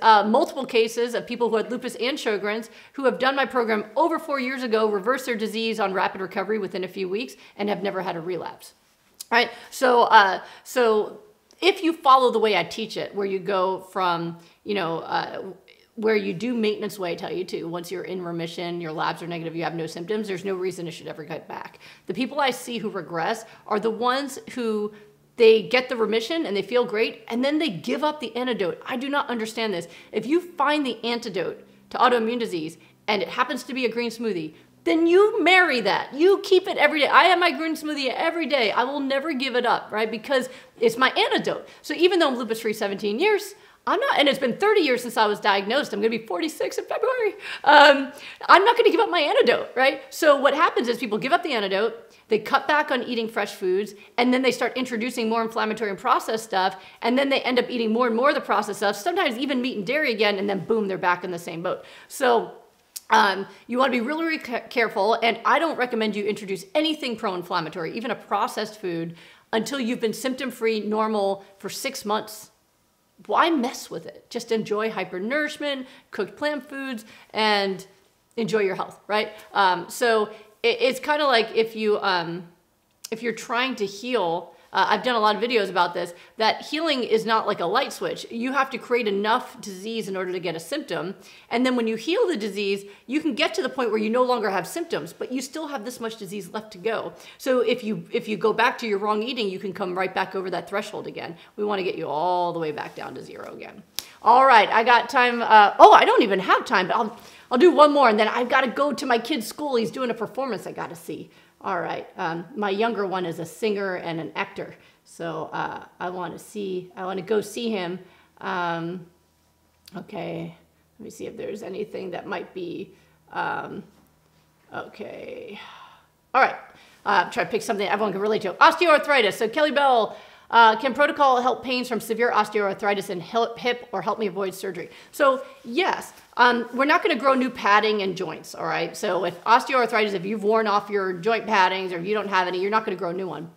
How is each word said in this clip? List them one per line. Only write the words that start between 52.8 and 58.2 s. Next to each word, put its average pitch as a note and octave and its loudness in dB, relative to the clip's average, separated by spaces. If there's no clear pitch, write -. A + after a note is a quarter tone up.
on B3+ 0
eating A3+ -4
fresh G#3 -4
foods, G3 -2
and B3+ 4
then C4 2
they B3+ 2
start B3 -2
introducing A#3+ -4
more A3+ 0
inflammatory G#3+ -2
and G3 -6
processed B3 0
stuff, F#3+ 0
and B3 2
then C#4 2
they C4+ 0
end B3 -2
up - 0
eating A3+ -2
more A#3+ 2
and A3+ 0
more C4 4